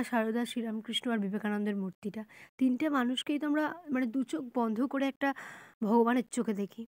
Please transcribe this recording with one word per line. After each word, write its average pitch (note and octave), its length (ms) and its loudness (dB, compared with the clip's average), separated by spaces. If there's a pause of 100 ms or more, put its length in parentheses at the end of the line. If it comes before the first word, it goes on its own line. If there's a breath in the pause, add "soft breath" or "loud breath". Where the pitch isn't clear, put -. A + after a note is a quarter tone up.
শারদা, A3+ 420 0
শ্রীরামকৃষ্ণ A3+ 640 -4
আর A3+ 80 2
বিবেকানন্দের G#3 580 0
মূর্তিটা, G3 460 -6 (340 loud breath)
তিনটে C4 320 2
মানুষকেই C4 500 0
তো C#4+ 80 -2
আমরা D4+ 180 2 (260)
মানে B3+ 160 2
দু A#3 180 -2
চোখ D#4 180 -4 (120)
বন্ধ A3+ 320 2
করে C4+ 200 0
একটা C4+ 220 0 (540 loud breath)
ভগবানের A#3 480 6
চোখে A3+ 240 -2
দেখি। G3+ 280 -6 (140)